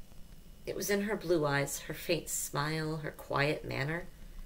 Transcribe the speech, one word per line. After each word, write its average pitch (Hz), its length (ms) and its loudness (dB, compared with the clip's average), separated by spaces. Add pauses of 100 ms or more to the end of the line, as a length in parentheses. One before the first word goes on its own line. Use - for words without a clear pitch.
(640)
It - 100 -2
was - 140 -2
in 202 140 4
her 208 120 2
blue 165 300 4
eyes, 139 360 2
her - 120 -6
faint - 360 0
smile, 156 680 0
her 151 140 -4
quiet - 540 2
manner. 147 400 0 (400)